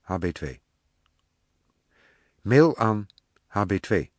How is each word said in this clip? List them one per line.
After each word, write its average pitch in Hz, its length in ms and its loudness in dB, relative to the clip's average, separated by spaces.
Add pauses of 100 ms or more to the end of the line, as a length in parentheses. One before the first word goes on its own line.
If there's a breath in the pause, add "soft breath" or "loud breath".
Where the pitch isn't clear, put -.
H 92 160 -8
B 87 80 -8
twee. 78 360 -8 (1800)
Mail 143 360 4
aan 107 300 -2 (400)
H - 160 -4
B 98 100 -2
twee. 92 460 -2